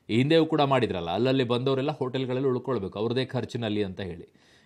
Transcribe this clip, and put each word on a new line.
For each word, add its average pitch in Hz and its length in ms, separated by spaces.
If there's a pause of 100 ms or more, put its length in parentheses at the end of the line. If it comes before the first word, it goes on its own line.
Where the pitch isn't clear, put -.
(100)
ಈ 104 60
ಹಿಂದೆಯೂ 156 300
ಕೂಡ 156 140
ಮಾಡಿದ್ರಲ್ಲ, 107 500
ಅಲ್ಲಲ್ಲಿ 127 340
ಬಂದವರೆಲ್ಲ 131 460
ಹೋಟೆಲ್‌ಗಳಲ್ಲಿ 131 580
ಉಳ್ಕೊಳ್ಬೇಕು 120 500
ಅವ್ರದ್ದೇ 117 260
ಖರ್ಚಿನಲ್ಲಿ 110 600
ಅಂತ 95 160
ಹೇಳಿ. 87 320 (340)